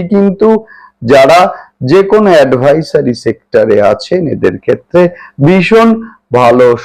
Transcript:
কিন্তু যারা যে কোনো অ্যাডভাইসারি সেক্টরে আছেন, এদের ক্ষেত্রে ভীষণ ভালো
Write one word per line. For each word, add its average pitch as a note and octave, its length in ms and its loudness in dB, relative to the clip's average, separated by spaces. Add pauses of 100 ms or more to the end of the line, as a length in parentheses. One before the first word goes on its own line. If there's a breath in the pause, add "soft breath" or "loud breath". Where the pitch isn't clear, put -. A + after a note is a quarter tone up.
(120)
কিন্তু G3+ 360 0 (640 loud breath)
যারা C#3 280 4 (500 loud breath)
যে F#3 100 2 (120)
কোনো G#3+ 200 2
অ্যাডভাইসারি C#3 840 0
সেক্টরে A2 640 -2 (140)
আছেন, F3+ 300 -6 (120)
এদের G2 200 -4 (100)
ক্ষেত্রে D3 380 -2 (440 loud breath)
ভীষণ G3 420 2 (520 loud breath)
ভালো B2 280 2 (160)